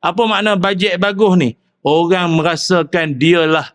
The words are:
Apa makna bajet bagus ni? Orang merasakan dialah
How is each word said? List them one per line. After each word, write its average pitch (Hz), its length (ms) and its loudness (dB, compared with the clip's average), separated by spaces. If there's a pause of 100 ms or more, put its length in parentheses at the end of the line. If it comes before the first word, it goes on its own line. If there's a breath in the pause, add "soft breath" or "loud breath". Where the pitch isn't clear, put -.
Apa 180 240 -2
makna 214 320 0
bajet 190 400 -2
bagus 196 400 2
ni? 131 240 0 (240)
Orang 170 560 2
merasakan 160 800 -2
dialah 160 540 2